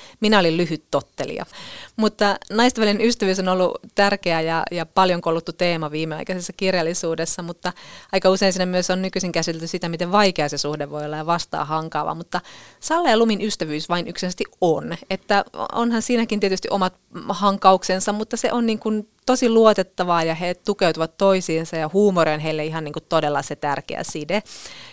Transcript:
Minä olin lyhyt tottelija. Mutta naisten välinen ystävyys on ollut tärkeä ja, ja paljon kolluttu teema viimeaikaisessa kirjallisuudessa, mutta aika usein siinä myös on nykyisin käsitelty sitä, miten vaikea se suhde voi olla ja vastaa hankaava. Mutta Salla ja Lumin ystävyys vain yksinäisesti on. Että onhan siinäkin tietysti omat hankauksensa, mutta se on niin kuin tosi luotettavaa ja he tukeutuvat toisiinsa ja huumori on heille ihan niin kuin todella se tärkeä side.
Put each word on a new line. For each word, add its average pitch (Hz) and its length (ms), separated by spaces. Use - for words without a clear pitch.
Minä 214 180
olin 165 180
lyhyt 156 340
tottelija. - 560
Mutta 208 400
naisten 233 320
välinen 214 240
ystävyys 196 320
on 185 100
ollut 185 300
tärkeä 196 460
ja, 160 300
ja 170 160
paljon 180 340
kolluttu 165 320
teema 165 380
viimeaikaisessa 160 600
kirjallisuudessa, 170 880
mutta 170 300
aika 190 180
usein 190 220
siinä 185 140
myös 180 240
on 185 120
nykyisin 185 300
käsitelty 165 340
sitä, 175 220
miten 170 240
vaikea 190 360
se 147 100
suhde 147 320
voi 147 140
olla 151 120
ja 156 100
vastaa 160 380
hankaava. 156 500
Mutta - 260
Salla 330 300
ja 220 80
Lumin 226 220
ystävyys 156 480
vain 175 200
yksinäisesti 180 360
on. 165 360
Että 190 340
onhan 233 300
siinäkin 226 380
tietysti 190 300
omat 185 240
hankauksensa, 190 840
mutta 214 240
se - 160
on 240 140
niin 220 120
kuin 214 300
tosi 254 220
luotettavaa 190 760
ja 160 100
he 180 200
tukeutuvat 165 600
toisiinsa 175 600
ja 156 160
huumori 180 400
on 151 80
heille 156 240
ihan 160 200
niin 147 80
kuin 156 160
todella 147 340
se 147 140
tärkeä - 480
side. 165 380